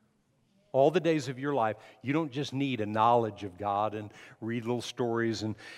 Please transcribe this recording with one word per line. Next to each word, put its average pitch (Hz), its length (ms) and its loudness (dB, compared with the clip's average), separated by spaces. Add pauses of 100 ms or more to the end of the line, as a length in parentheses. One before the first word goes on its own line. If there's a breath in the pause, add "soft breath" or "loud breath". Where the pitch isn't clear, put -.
(720)
All 139 180 6
the 175 80 2
days 151 300 0
of 127 100 -8
your 143 140 -2
life, 110 240 0 (240 loud breath)
you 120 100 -2
don't 151 200 0
just 135 200 -6
need 131 300 -2
a 104 40 -2
knowledge 110 600 2
of 90 120 -12
God 104 380 0
and 104 160 -10 (300 loud breath)
read 113 240 -4
little 120 160 -2
stories 117 640 -2
and 110 120 -4 (220 loud breath)